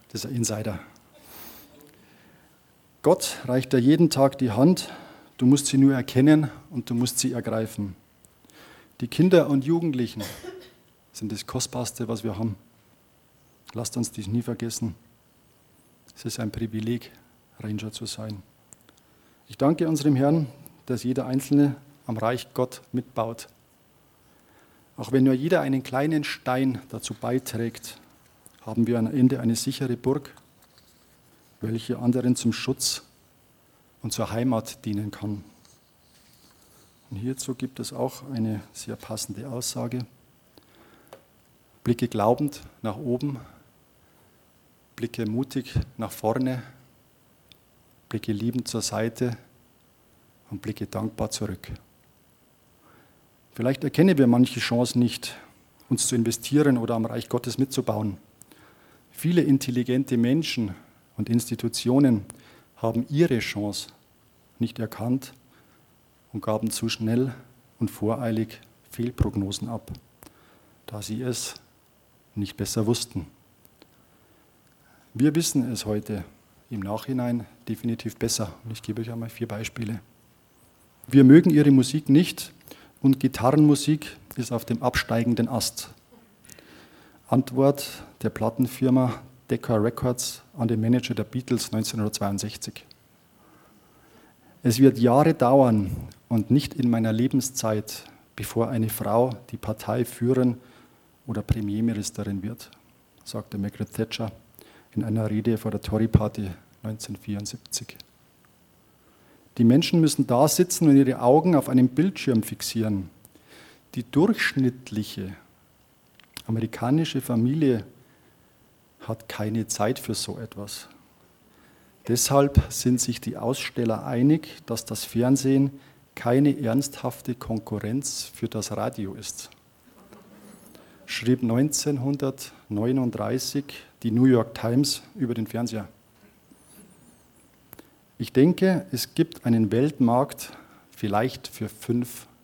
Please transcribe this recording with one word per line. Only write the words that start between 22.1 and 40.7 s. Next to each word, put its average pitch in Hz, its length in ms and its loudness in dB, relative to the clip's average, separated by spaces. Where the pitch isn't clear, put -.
Reich 113 380 -4
Gott - 260 -4
mitbaut. 113 580 -6
Auch 113 160 -6
wenn 131 120 6
nur 131 100 4
jeder 160 260 2
einen 135 220 -2
kleinen 147 420 -2
Stein 127 640 -2
dazu - 240 -10
beiträgt, 117 840 -6
haben 110 220 0
wir 117 120 0
am 113 100 0
Ende 127 320 4
eine 117 160 0
sichere 123 420 -4
Burg, 139 360 -4
welche 113 380 -6
anderen 123 360 2
zum 117 200 0
Schutz - 480 -4
und 113 140 -8
zur - 160 -4
Heimat 113 560 -4
dienen 104 240 -4
kann. 101 340 -10
Und 98 80 -10
hierzu 127 360 -6
gibt - 240 -8
es 113 140 -10
auch 123 380 -6
eine 110 320 -4
sehr - 240 -12
passende 110 540 -10
Aussage. 120 560 -6